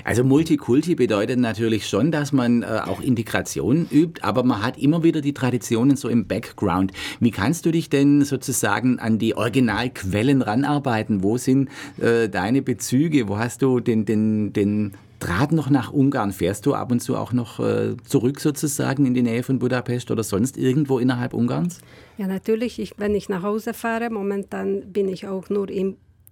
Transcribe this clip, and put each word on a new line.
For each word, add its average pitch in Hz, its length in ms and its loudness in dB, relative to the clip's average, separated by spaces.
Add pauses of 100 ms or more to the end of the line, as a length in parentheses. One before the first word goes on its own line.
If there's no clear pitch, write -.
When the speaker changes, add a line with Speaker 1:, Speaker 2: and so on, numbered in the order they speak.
Speaker 1:
also 107 180 2
Multikulti 151 720 2
bedeutet 117 420 2
natürlich 110 500 0
schon, 120 240 2
dass 147 200 -2
man, 120 300 2
äh, 107 240 -2
auch 90 160 -4
Integration 110 880 0
übt, 165 320 2
aber 107 200 0
man 120 180 0
hat 123 160 -4
immer 151 260 2
wieder 160 160 2
die 143 140 -2
Traditionen 123 640 0
so 123 100 -6
im 113 200 -2
Background. 95 680 -2 (260)
Wie 120 120 4
kannst 120 340 0
du 170 60 2
dich 165 180 0
denn 143 340 6
sozusagen 120 760 0
an 110 180 0
die 110 180 0
Originalquellen 113 1080 0
ranarbeiten? 113 840 0
Wo 107 140 2
sind, 131 320 2 (300)
äh, 117 300 2
deine 104 320 0
Bezüge? 135 640 0
Wo 101 100 -2
hast 117 260 -4
du 127 180 2
den, 110 240 0
den, 107 480 0
den 104 400 0 (260)
Draht 139 320 0
noch 156 180 0
nach 135 220 0
Ungarn? 135 400 2
Fährst 95 340 -2
du 139 80 2
ab 101 160 -4
und 120 120 0
zu 127 160 -2
auch 110 160 -4
noch, 120 260 -4
äh, 110 460 0
zurück 139 340 0
sozusagen 143 640 0
in 123 80 2
die 123 100 2
Nähe 120 200 0
von 131 160 -2
Budapest 123 500 -2
oder 113 140 -2
sonst 101 340 -2
irgendwo 135 420 2
innerhalb 123 340 0
Ungarns? 131 460 -2 (380)
Speaker 2:
Ja, 202 100 -4
natürlich. 220 520 -4
Ich, 196 180 -8
wenn 208 160 -2
ich 196 140 -2
nach 185 160 -4
Hause 214 300 -4
fahre, 226 360 -4
momentan 196 840 -6
bin 196 160 0
ich 185 180 -8
auch 190 220 -6
nur 196 200 -2
in, 190 280 -4 (340)